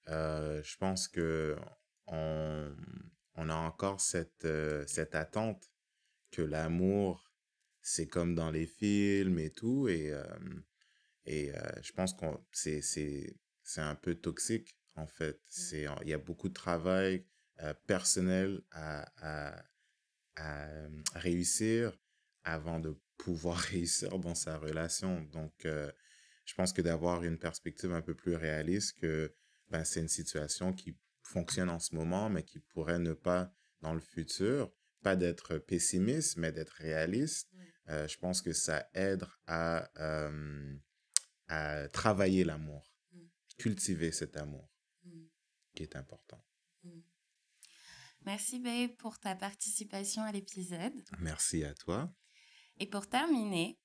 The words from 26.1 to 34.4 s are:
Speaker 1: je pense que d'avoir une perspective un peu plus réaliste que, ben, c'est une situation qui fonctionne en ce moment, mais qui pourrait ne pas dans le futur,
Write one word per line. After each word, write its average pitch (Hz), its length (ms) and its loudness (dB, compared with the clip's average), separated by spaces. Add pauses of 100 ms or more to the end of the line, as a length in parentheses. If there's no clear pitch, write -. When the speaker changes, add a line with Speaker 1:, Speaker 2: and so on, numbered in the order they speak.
Speaker 1:
je - 100 -12
pense 92 180 2
que 92 100 2
d'avoir 85 420 2
une 82 140 0
perspective 87 540 -4
un 82 100 0
peu 80 120 -6
plus 85 220 0
réaliste 78 640 0
que, 78 340 0 (340)
ben, 80 160 0
c'est - 160 0
une 80 80 0
situation 80 640 -2
qui 92 240 -8 (260)
fonctionne 90 480 0
en 82 100 -4
ce - 160 -4
moment, 90 340 2
mais 82 140 0
qui - 160 -16
pourrait 85 400 0
ne 85 140 2
pas 90 380 2 (280)
dans 80 140 -2
le 80 60 0
futur, 98 720 0 (300)